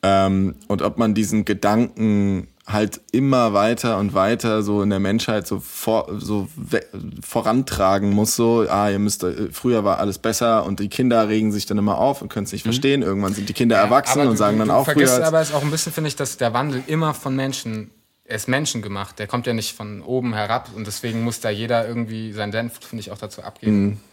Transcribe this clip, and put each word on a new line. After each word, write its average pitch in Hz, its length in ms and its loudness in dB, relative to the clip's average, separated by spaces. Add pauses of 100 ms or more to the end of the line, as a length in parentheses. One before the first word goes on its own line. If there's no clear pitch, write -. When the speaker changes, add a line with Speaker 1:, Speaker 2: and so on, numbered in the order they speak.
Speaker 1:
Ähm, 98 540 2 (120)
und 101 140 0
ob 101 160 -2
man 110 160 2
diesen 104 320 0
Gedanken 104 1000 0 (200)
halt 107 340 -2 (100)
immer 123 420 2
weiter 113 440 2
und 101 160 0
weiter 107 480 2
so 104 220 0
in 101 80 2
der 95 80 0
Menschheit 104 480 -2
so 98 120 -4
vor-, - 480 -2 (120)
so 98 360 -4
we-, - 300 -2 (360)
vorantragen 101 880 0
muss, 107 240 2
so, 117 340 4
ah, 104 200 2
ihr 98 100 0
müsst, 104 240 0
äh, 90 280 -4
früher 117 320 0
war 101 140 2
alles 98 220 -2
besser 113 460 2
und 98 140 -4
die 101 100 -4
Kinder 117 380 2
regen 110 240 2
sich 101 140 -4
dann 104 140 -2
immer 104 180 2
auf 135 240 0
und 104 80 -10
können's 98 220 -6
nicht 98 140 -8
Speaker 2:
Mhm. 110 60 0
Speaker 1:
verstehen. 135 300 2
Irgendwann 98 320 0
sind 101 160 -6
die 107 40 -4
Kinder 117 240 4
Speaker 3:
Ja, 98 60 6
Speaker 1:
erwachsen 131 360 4
Speaker 3:
aber 139 100 4
Speaker 1:
und 110 60 2
Speaker 3:
du, - 20 0
Speaker 1:
sagen 104 200 4
Speaker 3:
du, - 20 2
Speaker 1:
dann 110 100 2
Speaker 3:
du - 60 2
Speaker 1:
auch, 120 100 6
Speaker 3:
vergisst 139 300 4
Speaker 1:
früher 127 120 4
Speaker 3:
aber, 160 140 4
es 156 120 -2
auch 143 100 0
ein 147 80 0
bisschen, 160 200 -4
finde 156 180 -2
ich, 135 60 -8
dass - 220 -6
der 117 160 0
Wandel 131 340 -2
immer 156 260 0
von 135 220 -4
Menschen, 120 540 -6 (360)
er 110 100 -10
ist 107 120 -6
menschengemacht, 107 720 -4
der 104 80 -6
kommt 120 200 -4
ja 120 60 0
nicht 110 220 -4
von 104 280 -12
oben 123 300 -4
herab 107 420 -2
und 110 120 -8
deswegen 113 360 -6
muss 117 160 -4
da 113 100 -4
jeder 113 380 -2
irgendwie 113 440 -6
seinen 104 200 -6
Senf, 117 220 -6 (140)
finde 113 140 -12
ich, 95 100 -12
auch 104 60 -14
dazu - 260 -14
abgeben 101 560 0 (140)